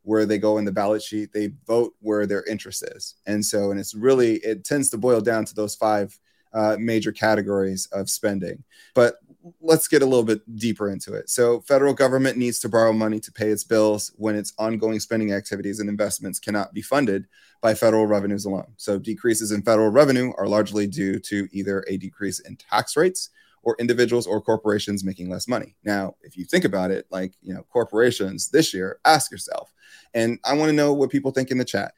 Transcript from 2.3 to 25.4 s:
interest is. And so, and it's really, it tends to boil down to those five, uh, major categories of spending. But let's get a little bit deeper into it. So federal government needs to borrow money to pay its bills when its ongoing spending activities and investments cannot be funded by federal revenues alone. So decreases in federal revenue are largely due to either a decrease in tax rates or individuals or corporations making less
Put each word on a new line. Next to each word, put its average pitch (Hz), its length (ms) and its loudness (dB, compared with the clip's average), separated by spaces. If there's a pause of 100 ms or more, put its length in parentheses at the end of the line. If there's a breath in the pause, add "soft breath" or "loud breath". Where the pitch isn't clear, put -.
interest 101 380 -8 (120)
is. - 200 -14 (120)
And 104 180 -2
so, 101 240 0
and 98 100 -2
it's 98 140 -10
really, 117 440 4
it 107 260 -4
tends 143 280 0
to 117 60 -8
boil 117 240 2
down 110 240 0
to - 80 -16
those 107 220 -4
five, 104 420 0 (360)
uh, 107 260 2
major 110 320 0
categories 101 800 0
of 98 180 -6
spending. 98 540 -4 (320 soft breath)
But 120 220 4 (440)
let's 160 260 2
get 147 140 4
a 135 40 4
little 127 180 4
bit 107 180 0 (140)
deeper 107 340 -4
into 98 240 -10
it. 101 160 -10
So 120 320 2
federal 139 320 4
government 131 440 2
needs 123 220 0
to 117 100 -4
borrow 113 240 4
money 110 260 0
to - 120 -14
pay 107 180 -2
its 104 140 -2
bills 107 520 2
when 107 200 -2
its 104 220 -6
ongoing 110 420 -2
spending 107 340 -2
activities 98 460 -6
and 104 80 -4
investments 104 520 -4
cannot 104 340 -4
be 101 80 -8
funded 107 460 0 (340 soft breath)
by 110 140 4
federal 110 320 4
revenues 101 380 -2
alone. 98 320 -6
So 101 200 -4
decreases 110 540 -2
in 107 100 -2
federal 110 280 4
revenue 127 480 4
are 98 100 -2
largely 104 400 2
due 98 320 -2
to 101 320 -4
either 98 360 -4
a 95 100 -4
decrease 95 420 -8
in - 160 -16
tax - 420 -4
rates 180 320 0 (340 soft breath)
or 117 160 0
individuals 120 460 2
or 101 160 -2
corporations 104 640 -2
making 92 260 -8
less 92 180 -8